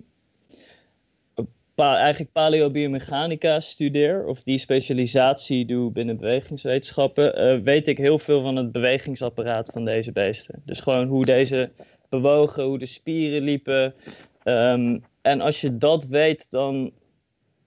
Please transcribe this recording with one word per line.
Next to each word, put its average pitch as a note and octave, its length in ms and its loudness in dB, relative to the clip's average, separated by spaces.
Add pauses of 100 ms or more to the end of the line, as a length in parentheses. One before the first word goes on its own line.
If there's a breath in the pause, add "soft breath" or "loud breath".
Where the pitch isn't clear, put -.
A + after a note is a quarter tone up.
(1700 soft breath)
pa-, C#3+ 240 4
eigenlijk C#3+ 340 0
paleobiomechanica D3+ 1300 0
studeer, D3 640 -2
of - 160 -6
die C3+ 160 -2
specialisatie C3 1080 0
doe A#2+ 260 -2
binnen A#2 240 -4
bewegingswetenschappen, C3+ 1200 -2
eh, B2+ 220 4
weet C#3+ 300 2
ik C#3 100 0
heel C#3+ 200 2
veel C#3+ 240 0
van C3 140 -2
het B2 160 -4
bewegingsapparaat A#2+ 1000 -2
van A#2 120 -6
deze A2+ 280 -2
beesten. G2+ 520 -4
Dus - 160 -10
gewoon B2+ 280 0
hoe C3+ 160 2
deze B2+ 460 2 (380 loud breath)
bewogen, D3 560 2
hoe C3+ 140 -2
de B2+ 80 -10
spieren D3+ 560 -4
liepen. C3+ 520 0 (480 loud breath)
Ehm, A#2+ 560 2 (240)
en C#3+ 180 2
als D3 200 -2
je B2+ 180 -2
dat D3 280 2
weet, D3+ 440 0
dan, C3+ 420 -4 (760)